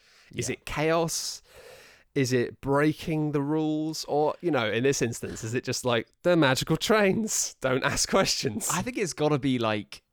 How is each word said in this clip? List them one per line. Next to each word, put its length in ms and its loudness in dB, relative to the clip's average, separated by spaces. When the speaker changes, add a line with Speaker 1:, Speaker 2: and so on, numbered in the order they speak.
Speaker 1:
Is 140 -4
Speaker 2:
Yeah. 60 -2
Speaker 1:
it 100 -16
chaos? 800 -2
Is 180 2
it 300 0
breaking 680 0
the 100 0
rules? 640 -2
Or, 320 2
you 100 -2
know, 200 2
in 120 0
this 200 2
instance, 420 -6
is 100 -6
it 100 -2
just 200 -4
like, 240 0
"They're 140 4
magical 420 4
trains, 800 2
don't 240 0
ask 240 0
questions"? 640 0
Speaker 2:
I 100 0
think 140 -6
it's 160 -2
gotta 260 2
be, 200 0
like, 440 -2